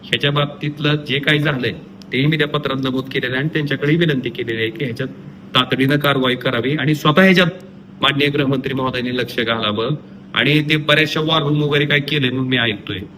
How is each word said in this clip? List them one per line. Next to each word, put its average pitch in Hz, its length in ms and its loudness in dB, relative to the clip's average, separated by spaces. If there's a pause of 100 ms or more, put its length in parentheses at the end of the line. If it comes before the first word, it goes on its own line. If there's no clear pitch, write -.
ह्याच्या 135 260 0
बाबतीतलं 147 640 -2
जे 139 220 -4
काही 147 200 2
झालंय 135 340 0 (400)
तेही 131 140 2
मी 156 120 2
त्या 147 100 2
पत्रात 135 360 -4
नमूद 131 280 -2
केलेलं 127 200 -4
आहे 131 80 -2
आणि 151 80 -2
त्यांच्याकडेही 147 480 0
विनंती 135 340 0
केलेली 117 320 -4
आहे 113 80 0
की 139 140 -6
ह्याच्यात 123 240 -6 (460)
तातडीनं 131 440 2
कारवाई 135 360 2
करावी 127 420 -2
आणि 139 180 0
स्वतः 151 280 4
ह्याच्यात 180 420 4 (360)
माननीय 139 280 2
गृहमंत्री 139 460 0
महोदयांनी 127 420 -2
लक्ष 120 220 -4
घालावं. 113 520 0 (440)
आणि 147 340 2
ते 156 80 2
बऱ्याचशा 151 440 2
वॉर 156 220 2
रूम 151 200 2
वगैरे 147 240 2
काय 147 140 2
केलंय 143 300 0
म्हणून 131 180 -2
मी 127 80 2
ऐकतोय 107 420 -2 (200)